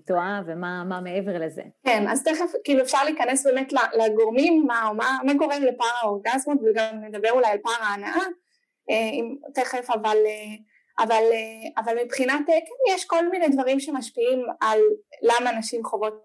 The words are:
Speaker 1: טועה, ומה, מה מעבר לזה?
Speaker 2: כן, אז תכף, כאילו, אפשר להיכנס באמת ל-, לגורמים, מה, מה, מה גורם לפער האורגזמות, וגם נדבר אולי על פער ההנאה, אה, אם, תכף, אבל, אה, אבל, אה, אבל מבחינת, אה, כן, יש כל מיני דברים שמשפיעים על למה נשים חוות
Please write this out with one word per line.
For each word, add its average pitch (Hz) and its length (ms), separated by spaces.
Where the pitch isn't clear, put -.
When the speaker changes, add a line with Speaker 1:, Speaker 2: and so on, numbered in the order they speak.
Speaker 1:
טועה, 190 400
ומה, 175 420
מה 185 120
מעבר 180 380
לזה? 160 240
Speaker 2:
כן, 214 220
אז 269 160
תכף, 320 280
כאילו, 269 180
אפשר 269 220
להיכנס 277 420
באמת 269 260
ל-, 226 320
לגורמים, 247 640
מה, 226 300
מה, 254 280
מה 285 100
גורם 285 280
לפער 240 300
האורגזמות, 226 640
וגם 220 280
נדבר 208 220
אולי 247 160
על 208 120
פער 226 240
ההנאה, 202 320
אה, 220 220
אם, 233 240
תכף, 254 360
אבל, 220 260
אה, 214 280
אבל, 226 180
אה, 220 500
אבל 233 220
מבחינת, 269 360
אה, 330 100
כן, 453 340
יש 359 100
כל 339 240
מיני 349 200
דברים 269 320
שמשפיעים 254 680
על 220 180
למה 233 360
נשים 226 260
חוות 214 300